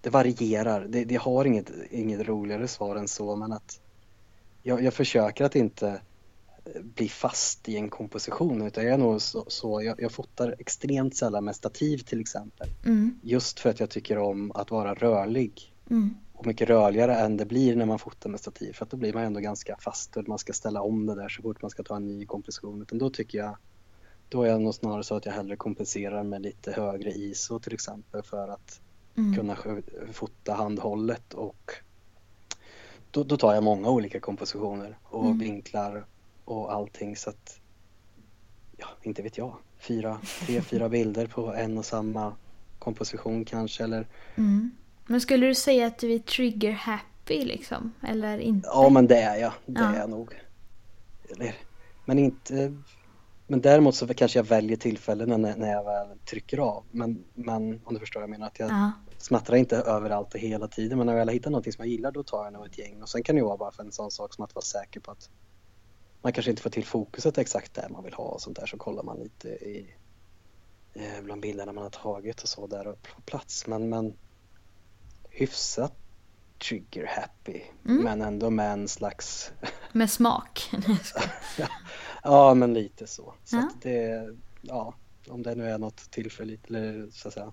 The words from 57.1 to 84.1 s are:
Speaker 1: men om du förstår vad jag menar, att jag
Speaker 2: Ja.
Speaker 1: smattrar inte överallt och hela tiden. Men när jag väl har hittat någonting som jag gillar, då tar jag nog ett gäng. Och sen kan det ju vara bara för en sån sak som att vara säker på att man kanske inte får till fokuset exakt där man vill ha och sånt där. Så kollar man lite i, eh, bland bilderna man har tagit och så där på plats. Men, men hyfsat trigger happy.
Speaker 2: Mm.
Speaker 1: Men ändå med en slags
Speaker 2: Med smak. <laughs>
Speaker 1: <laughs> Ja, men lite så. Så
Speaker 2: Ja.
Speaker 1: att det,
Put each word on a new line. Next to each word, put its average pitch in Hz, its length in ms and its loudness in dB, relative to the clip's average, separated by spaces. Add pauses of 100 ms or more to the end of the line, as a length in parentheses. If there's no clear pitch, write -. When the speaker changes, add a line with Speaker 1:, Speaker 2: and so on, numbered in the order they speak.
Speaker 1:
men 113 500 -4
om 113 100 -6
du 107 60 -6
förstår 107 200 -10
vad 104 80 -8
jag - 20 -10
menar, 107 160 -10
att - 120 -14
jag 110 120 -2
Speaker 2:
Ja. 208 220 2 (260)
Speaker 1:
smattrar - 380 2
inte 123 200 6
överallt 107 580 0
och 110 60 -6
hela 107 280 -4
tiden. 113 300 -2
Men 120 80 2
när 120 60 2
jag 117 60 4
väl 113 100 4
har 113 40 0
hittat 123 200 -2
någonting 120 200 -2
som - 120 -10
jag 117 80 -2
gillar, 117 200 -4
då 143 100 -8
tar 104 220 -6
jag 104 80 -12
nog 104 140 -16
ett - 120 -16
gäng. - 240 -16
Och - 60 -14
sen 120 140 -4
kan 151 140 2
det 143 40 6
ju 123 60 4
vara 101 100 0
bara 101 160 -6
för - 100 -16
en 104 100 -14
sån 104 180 -8
sak 101 240 -10
som 110 100 -8
att - 100 -16
vara - 80 -8
säker - 380 -8
på - 100 -18
att - 200 -20 (920)
man 123 100 0
kanske 123 180 -2
inte 110 120 -2
får 117 80 -2
till 110 140 -4
fokuset - 540 0
exakt - 360 -4
där - 140 -8
man - 160 -14
vill - 100 -12
ha - 100 -8
och - 160 -8
sånt - 160 -12
där. - 100 -10
Så - 100 -10
kollar - 260 -8
man 117 160 -8
lite - 300 -14
i, 107 380 -12 (1080)
eh, 104 300 -12
bland 101 180 -10
bilderna 101 300 -6
man 101 120 -10
har 101 60 -10
tagit 104 520 -8
och - 60 -6
så 101 180 -8
där 101 180 -8
på - 400 -14
plats. - 420 -8
Men, 113 220 -2
men 113 260 -2 (1160)
hyfsat - 640 -4 (760)
trigger 90 380 -8
happy. - 540 -8 (280)
Speaker 2:
Mm. 240 160 6
Speaker 1:
Men 214 180 0
ändå 208 280 0
med 107 220 2
en 101 160 -4
slags - 640 -8 (400)
Speaker 2:
Med 226 180 4
smak. - 600 2
<laughs> - 840 -2
Speaker 1:
<laughs> - 680 -10
Ja, 139 300 12
men 123 200 8
lite 107 320 -2
så. - 280 -14 (100)
Så - 120 -2
Speaker 2:
Ja. 240 60 2
Speaker 1:
att 320 200 -4
det, 113 460 -2 (340)